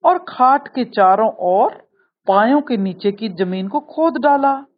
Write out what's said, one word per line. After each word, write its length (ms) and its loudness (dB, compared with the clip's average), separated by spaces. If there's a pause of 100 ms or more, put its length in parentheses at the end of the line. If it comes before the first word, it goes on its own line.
और 260 0
खाट 380 2
के 180 -6
चारों 540 2
ओर 460 -2 (420)
पायों 340 2
के 160 -4
नीचे 340 -4
की 180 -8
जमीन 380 -4
को 120 -4
खोद 380 -2
डाला। 480 0 (120)